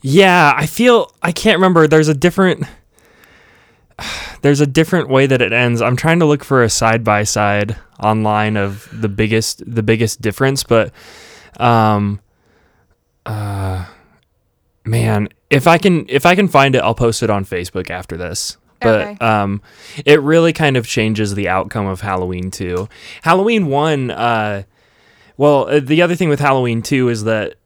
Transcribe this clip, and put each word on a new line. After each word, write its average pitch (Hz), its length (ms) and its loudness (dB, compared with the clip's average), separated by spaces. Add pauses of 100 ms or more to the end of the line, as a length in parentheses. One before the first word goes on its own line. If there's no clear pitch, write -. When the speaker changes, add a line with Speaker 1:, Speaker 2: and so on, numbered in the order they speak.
Speaker 1:
Yeah, 170 560 4
I 160 100 -2
feel, 233 460 2 (100)
I 175 100 0
can't 214 260 0
remember. 180 280 4
There's 156 220 4
a 156 60 2
different, 175 500 0 (1300)
<sighs> - 440 -14
there's 143 180 4
a 147 60 4
different 160 420 0
way 135 180 4
that 131 160 2
it 101 100 -2
ends. 120 300 0
I'm 123 140 0
trying 165 240 0
to 160 60 4
look 147 180 0
for 131 180 2
a 113 80 2
side-by-side 104 1040 0 (240)
online 107 560 0
of 98 360 -6
the 110 160 -6
biggest, 107 580 -4
the 113 160 -4
biggest 110 380 -2
difference, 135 440 -4
but, 110 280 0 (680)
um, 107 600 2 (1040)
uh, 98 580 -6 (1000)
man, 113 440 -2 (220)
if 135 160 2
I 170 120 4
can, 170 300 0
if 135 180 0
I 175 80 4
can 196 140 0
find 139 260 2
it, 123 80 2
I'll 110 120 0
post 117 280 -2
it 107 80 -2
on 101 140 -2
Facebook 92 460 -8
after 90 260 -10
this. 87 400 -10 (240)
But, 110 260 2
Speaker 2:
Okay. 196 180 -10
Speaker 1:
um, 101 380 -2 (420)
it 147 180 6
really 165 300 2
kind 143 240 0
of 117 120 -2
changes 107 480 -2
the 98 120 -4
outcome 98 380 -2
of 95 140 -6
Halloween 92 500 -6
two. 90 380 -8 (340)
Halloween 190 460 0
one, 139 420 -2
uh, 107 540 -2 (720)
well, 139 320 2
uh, 147 120 2
the 151 220 0
other 175 140 0
thing 175 120 0
with 143 120 0
Halloween 127 420 0
two 127 260 0
is 113 160 -4
that 110 300 -4 (120)